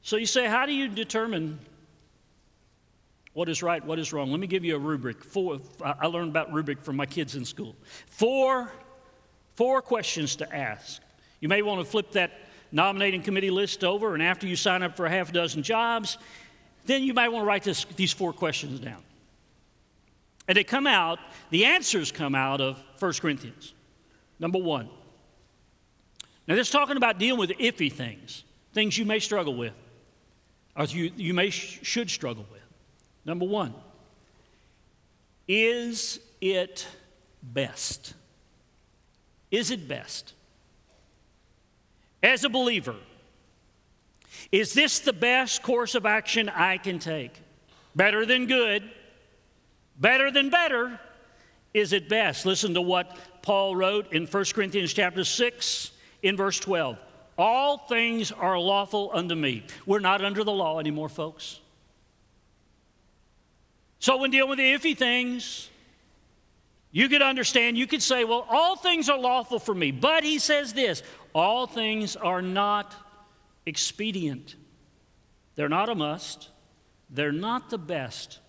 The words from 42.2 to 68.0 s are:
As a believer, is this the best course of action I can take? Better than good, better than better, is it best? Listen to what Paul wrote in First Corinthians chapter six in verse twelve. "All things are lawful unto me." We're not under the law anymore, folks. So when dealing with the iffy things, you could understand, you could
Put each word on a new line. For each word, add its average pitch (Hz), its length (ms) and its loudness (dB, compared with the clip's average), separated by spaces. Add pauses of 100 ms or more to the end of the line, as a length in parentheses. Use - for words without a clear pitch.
As 240 220 6
a 277 40 4
believer, 214 460 0 (1600)
is 208 200 2
this 285 260 4
the 277 120 0
best 240 520 2
course 240 320 0
of 214 100 0
action 214 420 2
I 185 300 2
can 185 200 -4
take? 156 360 -6 (600)
Better 208 320 4
than 254 200 4
good, 220 440 2 (1080)
better 262 340 4
than 277 180 4
better, 247 520 0 (720)
is 208 180 2
it 180 160 0
best? 202 380 0
Listen 185 300 0
to 180 60 2
what 180 360 0 (240)
Paul 196 340 2
wrote 196 380 0
in 160 140 0
First 196 280 -2
Corinthians 196 380 0
chapter 180 320 0
six - 680 -2 (320)
in 196 140 2
verse 196 200 0
twelve. 156 400 -2 (400)
"All 262 400 2
things 233 560 -2
are 185 260 0
lawful 196 540 0
unto 170 200 -2
me." 135 300 -2 (220)
We're 196 140 2
not 196 220 2
under 202 220 -2
the 208 80 0
law 165 280 -2
anymore, 151 280 -4
folks. - 540 -10 (2500)
So 262 180 4
when 262 120 2
dealing 269 200 4
with 269 100 -2
the 262 140 6
iffy 302 240 0
things, 247 720 -2 (1200)
you 233 160 4
could 285 140 6
understand, 247 560 2
you 254 100 0
could 294 160 0